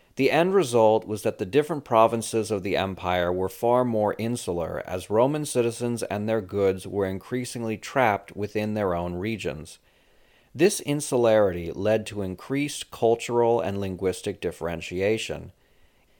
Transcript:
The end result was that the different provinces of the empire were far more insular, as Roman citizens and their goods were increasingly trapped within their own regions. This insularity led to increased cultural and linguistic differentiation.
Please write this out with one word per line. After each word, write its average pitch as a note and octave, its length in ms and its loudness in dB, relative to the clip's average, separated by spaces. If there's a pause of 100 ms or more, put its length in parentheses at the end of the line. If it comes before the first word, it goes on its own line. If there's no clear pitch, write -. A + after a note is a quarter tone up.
(160)
The C3+ 160 4
end E3+ 220 4
result A#2 520 6
was G#2 180 -6
that A2 140 -2
the G#2+ 80 -2
different D3 380 0
provinces A2+ 640 2
of G2+ 140 -2
the F2+ 140 0
empire F2+ 560 0
were F#2 160 -2
far A#2+ 340 2
more G#2+ 340 0
insular, F2+ 680 -4
as F2+ 240 -8
Roman C3+ 340 2
citizens A#2+ 600 -2
and G#2 260 -4
their A2 120 0
goods F#2+ 460 0
were G2 200 0
increasingly A#2 680 -6
trapped A2 580 0
within G#2+ 420 -4
their G2 200 0
own F2 200 -4
regions. F2 640 -6 (760)
This F3 260 2
insularity A2 920 2
led G#2+ 320 0
to G2+ 160 -8
increased C3+ 720 -6
cultural A#2 680 2
and G2 220 -2
linguistic F#2 580 -4
differentiation. F2 1120 -4 (680)